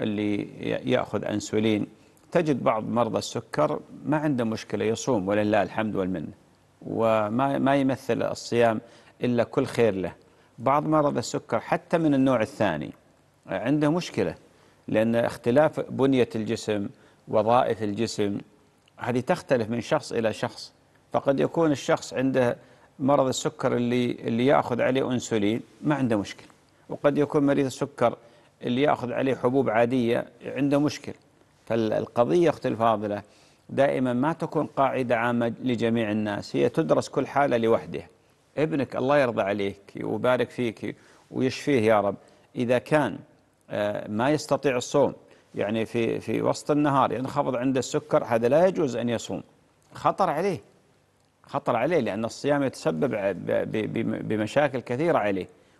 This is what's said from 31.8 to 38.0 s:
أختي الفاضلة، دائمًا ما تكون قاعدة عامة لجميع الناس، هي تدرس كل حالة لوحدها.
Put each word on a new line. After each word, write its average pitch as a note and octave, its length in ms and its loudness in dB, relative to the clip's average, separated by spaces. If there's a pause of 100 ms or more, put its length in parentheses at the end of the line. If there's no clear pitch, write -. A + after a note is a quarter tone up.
أختي - 180 -4
الفاضلة، G#2+ 540 0 (460)
دائمًا C3 440 0
ما C3+ 200 0
تكون D#3+ 340 -4
قاعدة B2+ 500 0
عامة A#2 360 0 (100)
لجميع A2+ 480 0
الناس، G#2+ 460 -4
هي C#3 120 2
تدرس D3 400 0
كل C#3 180 -2
حالة C#3 300 2
لوحدها. A2+ 520 0 (500)